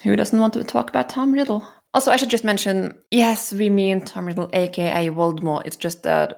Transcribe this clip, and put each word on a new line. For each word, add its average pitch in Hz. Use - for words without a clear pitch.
Who 202
doesn't 214
want 220
to 233
talk 240
about 247
Tom 269
Riddle? 269
Also, 262
I 254
should 254
just 233
mention, 196
yes, 226
we 202
mean 196
Tom 185
Riddle, 175
A 180
K 170
A 160
Voldemort. 160
It's 160
just -
that 156